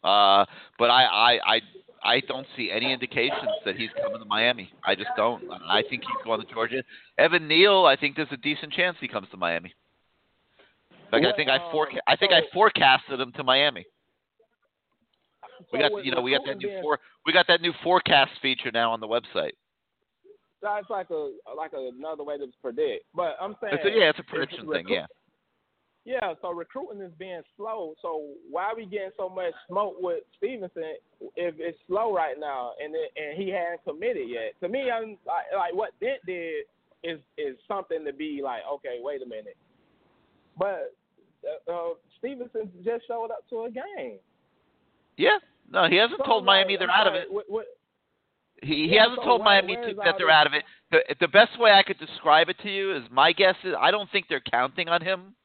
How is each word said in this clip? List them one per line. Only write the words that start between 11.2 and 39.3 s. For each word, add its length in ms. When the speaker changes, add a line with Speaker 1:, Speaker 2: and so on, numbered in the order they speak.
Speaker 1:
I 40
Speaker 2:
What, 80
Speaker 1:
think 120
I 80
Speaker 2:
um, 160
Speaker 1:
foreca-, 340
I 100
think 160
Speaker 2:
so 40
Speaker 1:
I 40
forecasted 680
him 180
to 60
Miami. 440
We 60
Speaker 2:
So 40
Speaker 1:
got, 100
Speaker 2:
with 120
Speaker 1:
you 100
know, 60
we 120
got 120
that 60
Speaker 2:
recruiting 180
Speaker 1:
new 60
Speaker 2:
being 80
Speaker 1:
for-, 180
we 80
got 160
that 140
new 100
forecast 500
feature 300
now 200
on 80
the 80
website. 440
Speaker 2:
That's 300
like 200
a, 200
like 180
another 500
way 120
to 100
predict. 440
But 260
I'm 220
saying 120
Speaker 1:
It's 100
a, 140
yeah, 120
it's 80
a 40
Speaker 2:
if 60
Speaker 1:
prediction 380
Speaker 2:
recruit- 200
Speaker 1:
thing, 80
yeah. 120
Speaker 2:
Yeah, 360
so 80
recruiting 500
is 180
being 220
slow. 460
So 240
why 140
are 120
we 80
getting 320
so 100
much 280
smoke 320
with 240
Stevenson 600
if 220
it's 300
slow 280
right 240
now 400
and 160
it, 220
and 260
he 60
hadn't 360
committed 440
yet? 320
To 80
me, 220
I'm 260
like, 180
like 180
what 260
Dent 260
did 380
is, 160
is 180
something 380
to 80
be 320
like, 160
okay, 300
wait 220
a 40
minute. 300